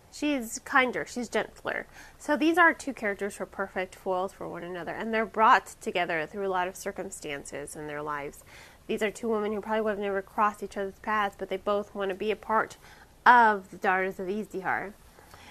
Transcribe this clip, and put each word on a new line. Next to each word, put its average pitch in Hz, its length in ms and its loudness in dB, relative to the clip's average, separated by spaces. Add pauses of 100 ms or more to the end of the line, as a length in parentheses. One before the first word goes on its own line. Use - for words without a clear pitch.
(120)
She's 269 540 -2
kinder. 247 420 2
She's 240 220 -8
gentler. - 560 -4 (320)
So - 180 0
these 320 220 4
are 339 160 8
two - 200 -6
characters 202 440 -4
who 196 60 -6
are 185 40 -10
perfect 190 460 -6
foils 185 400 -4
for 165 160 -12
one 170 140 -10
another, 175 280 -8
and 220 220 -4
they're 220 120 2
brought 220 540 4
together 175 460 0
through 196 220 -6
a - 20 -2
lot 180 180 0
of 190 80 -8
circumstances 147 1000 -10
in 156 100 -10
their 147 160 -8
lives. 147 420 -8 (440)
These 220 160 -2
are 208 80 0
two 226 180 -6
women 214 240 0
who 202 80 -4
probably 220 200 -2
would 214 100 0
have 202 80 -2
never 196 240 -2
crossed 208 400 0
each 202 120 -10
other's 196 280 -6
paths, 208 340 0
but 190 120 -8
they 190 80 -4
both 208 360 -2
want 196 160 -4
to 185 60 -4
be 208 160 -2
a 196 40 0
part - 420 -2 (460)
of 220 460 8
the 180 80 -16
Daughters 190 420 0
of 185 80 -4
Izdihar. 185 640 -4 (580)